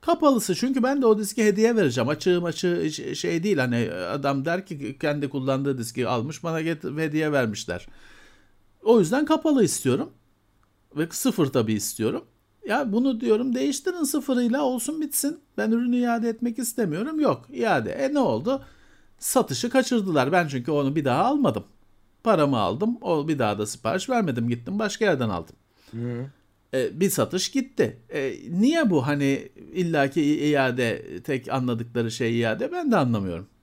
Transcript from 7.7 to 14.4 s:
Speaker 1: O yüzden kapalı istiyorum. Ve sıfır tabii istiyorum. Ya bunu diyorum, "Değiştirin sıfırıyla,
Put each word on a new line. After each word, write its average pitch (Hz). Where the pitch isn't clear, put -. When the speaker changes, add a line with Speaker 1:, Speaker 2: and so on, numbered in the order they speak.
Speaker 1:
O 226
yüzden 214
kapalı 311
istiyorum. -
Ve 160
sıfır 196
tabii 117
istiyorum. 107
Ya 240
bunu 240
diyorum, 240
"Değiştirin 294
sıfırıyla, 254